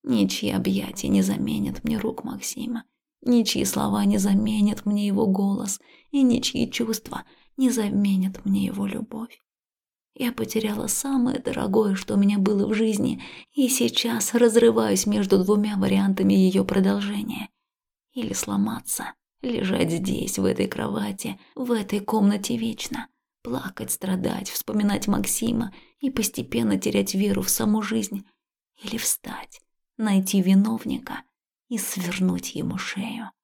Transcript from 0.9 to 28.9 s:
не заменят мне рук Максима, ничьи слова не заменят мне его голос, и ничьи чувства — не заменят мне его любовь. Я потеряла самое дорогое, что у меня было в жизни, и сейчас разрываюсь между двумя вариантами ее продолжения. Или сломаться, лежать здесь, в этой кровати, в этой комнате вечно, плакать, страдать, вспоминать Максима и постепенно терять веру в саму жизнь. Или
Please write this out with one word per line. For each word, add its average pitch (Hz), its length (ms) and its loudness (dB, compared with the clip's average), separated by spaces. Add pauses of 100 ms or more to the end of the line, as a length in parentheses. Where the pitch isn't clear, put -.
не 196 140 4
заменят 202 600 -2
мне 226 140 -2
рук - 260 -6
Максима, - 600 -8 (380)
ничьи 240 420 2
слова 202 400 0
не 202 140 4
заменят 208 680 2
мне 208 200 0
его 202 220 2
голос, 196 520 0 (300)
и 277 120 2
ничьи 240 460 2
чувства — - 540 -6 (340)
не 262 140 4
заменят 202 760 0
мне 196 200 2
его 202 220 -4
любовь. 220 540 -8 (760)
Я 240 160 -2
потеряла 214 560 -2
самое 262 500 0
дорогое, 202 560 2
что 208 200 -4
у - 20 4
меня 202 220 4
было 196 280 4
в 214 80 0
жизни, 214 480 0 (300)
и 262 160 2
сейчас 233 680 0
разрываюсь 226 720 6
между 196 380 4
двумя 208 320 2
вариантами 196 580 2
ее 190 300 4
продолжения. 202 880 -2 (600)
Или 226 200 -6
сломаться, 208 800 -4 (280)
лежать 190 500 -2
здесь, 185 480 -2
в 190 40 2
этой 190 220 2
кровати, 208 720 -6 (160)
в 247 160 -6
этой 208 300 0
комнате 208 560 0
вечно, - 520 -6 (360)
плакать, 220 480 -8
страдать, 190 580 -4
вспоминать 208 560 -2
Максима 226 680 -2 (280)
и 269 100 -2
постепенно 220 680 -2
терять 196 360 0
веру 196 280 0
в 190 80 -2
саму 214 320 0
жизнь. 214 420 -4 (580)
Или 220 140 -8